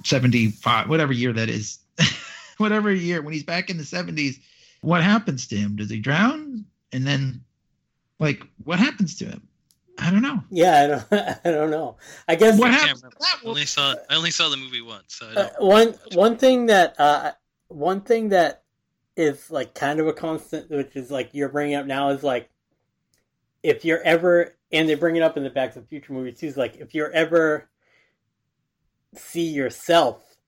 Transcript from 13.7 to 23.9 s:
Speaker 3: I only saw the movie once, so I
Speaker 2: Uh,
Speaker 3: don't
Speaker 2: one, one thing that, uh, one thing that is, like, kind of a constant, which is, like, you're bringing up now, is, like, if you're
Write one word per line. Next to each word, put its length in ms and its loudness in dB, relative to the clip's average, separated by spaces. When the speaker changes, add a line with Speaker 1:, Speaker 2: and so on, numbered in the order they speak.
Speaker 3:
I 60 -2
only 160 -2
saw 180 0
the 80 -4
movie 240 -12
once, 340 -18
so 120 -18
I 40 -18
Speaker 2:
Uh, 180 -2
Speaker 3:
don't 140 -12
Speaker 2:
one, 300 6
one 240 4
thing 300 4
that, 320 4
uh, 320 2
one 320 -4
thing 280 0
that 340 2
is, 340 -2
like, 240 -6
kind 260 -2
of 80 0
a 60 0
constant, 560 -8
which 260 -6
is, 140 -10
like, 240 -6
you're 160 -4
bringing 260 -2
up 120 -4
now, 220 -2
is, 120 -2
like, 280 -2
if 220 0
you're 160 0